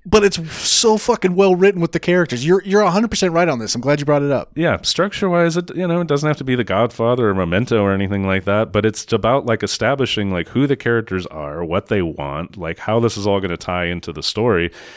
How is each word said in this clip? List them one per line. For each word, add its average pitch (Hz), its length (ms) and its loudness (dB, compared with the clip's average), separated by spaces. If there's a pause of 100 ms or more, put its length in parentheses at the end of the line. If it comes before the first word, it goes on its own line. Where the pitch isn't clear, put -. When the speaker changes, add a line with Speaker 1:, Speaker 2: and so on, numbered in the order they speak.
Speaker 1:
but 208 200 4
it's 170 280 -2
so - 440 2
fucking 196 380 0
well 185 200 6
written 190 240 4
with 170 140 0
the 165 80 -2
characters. 165 440 0
You're, 185 200 4
you're 202 160 2
a 190 100 4
hundred 220 200 2
percent 190 200 0
right 170 160 2
on 135 120 0
this. 107 160 -4
I'm 123 40 -4
glad 143 220 0
you 143 40 -4
brought 143 180 2
it 143 80 0
up. 123 240 -2
Speaker 2:
Yeah, 151 260 0
structure-wise, 175 760 0
it, 175 180 -6
you 180 140 -4
know, 170 140 0
it 170 60 -4
doesn't 147 200 0
have 151 120 0
to 143 40 -6
be 131 120 0
The 123 100 0
Godfather 117 640 0
or 98 40 2
Memento 98 480 0
or 98 120 2
anything 98 340 -2
like 95 160 0
that, 101 300 0
but 104 120 2
it's - 280 -2
about, 113 320 2
like, 117 180 0
establishing, 113 680 -2
like, 87 180 -4
who 135 180 0
the 139 80 2
characters 110 520 -2
are, 76 360 -8
what 85 240 -2
they 104 140 0
want, 76 560 -6
like, 85 220 -8
how 110 200 0
this 117 160 0
is 101 100 -6
all 101 140 2
gonna 92 160 -4
tie 90 300 -4
into 87 260 -6
the 80 120 -10
story. 98 460 0 (280)